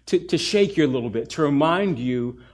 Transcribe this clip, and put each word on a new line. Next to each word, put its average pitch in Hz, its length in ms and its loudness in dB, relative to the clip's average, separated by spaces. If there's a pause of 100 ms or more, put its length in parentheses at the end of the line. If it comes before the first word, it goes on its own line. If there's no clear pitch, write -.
to, 180 220 0
to 170 100 0
shake 202 400 0
you 156 80 4
a - 20 2
little 123 220 -2
bit, 113 220 -4
to 160 100 -4
remind 156 560 2
you 123 440 -4 (120)